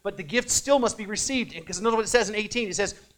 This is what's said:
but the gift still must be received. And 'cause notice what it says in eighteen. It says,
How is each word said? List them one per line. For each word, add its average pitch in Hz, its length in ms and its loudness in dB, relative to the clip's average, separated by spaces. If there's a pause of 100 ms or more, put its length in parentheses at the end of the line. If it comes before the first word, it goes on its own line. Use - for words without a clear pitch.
but 196 140 -6
the 185 80 -10
gift 240 260 0
still 277 300 4
must - 180 0
be 214 80 -10
received. 214 480 -2
And 165 100 -14
'cause 180 160 -8
notice 226 160 2
what 220 80 2
it 196 40 -6
says 226 200 4
in 214 60 -6
eighteen. 214 340 -2
It 180 60 -6
says, 196 260 -2 (180)